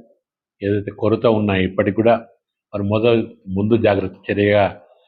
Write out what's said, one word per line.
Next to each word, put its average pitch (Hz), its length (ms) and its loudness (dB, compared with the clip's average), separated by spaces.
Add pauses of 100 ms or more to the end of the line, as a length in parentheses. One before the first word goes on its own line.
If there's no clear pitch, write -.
(640)
ఏదైతే 101 280 -4
కొరత 107 340 -2
ఉన్నా 104 300 2
ఇప్పటికి 95 400 0
కూడా 113 300 2 (480)
మరి 101 180 -6
మొదలు, 113 320 2 (320)
ముందు 107 200 0 (100)
జాగ్రత్త 95 320 0 (100)
చర్యగా 101 360 2 (440)